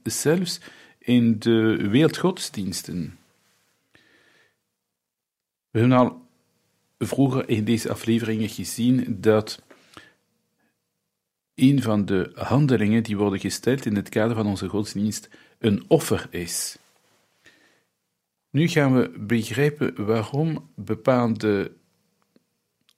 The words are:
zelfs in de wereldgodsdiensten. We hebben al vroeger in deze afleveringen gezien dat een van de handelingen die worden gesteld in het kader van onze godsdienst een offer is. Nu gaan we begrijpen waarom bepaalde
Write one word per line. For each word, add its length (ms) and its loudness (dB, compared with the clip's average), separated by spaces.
zelfs 560 -2
in 420 2
de 500 2
wereldgodsdiensten. 1300 -2
We 80 0
hebben 180 6
al 300 2
vroeger 520 0
in 160 0
deze 240 -2
afleveringen 600 -2
gezien 720 -2
dat 420 0
een 260 4
van 240 0
de 300 0
handelingen 680 2
die 140 -4
worden 220 0
gesteld 460 -2
in 100 -2
het 140 -4
kader 260 0
van 120 -2
onze 200 -4
godsdienst 640 -6
een 280 0
offer 420 0
is. 480 -8
Nu 180 2
gaan 280 2
we 220 2
begrijpen 880 -2
waarom 720 -2
bepaalde 960 0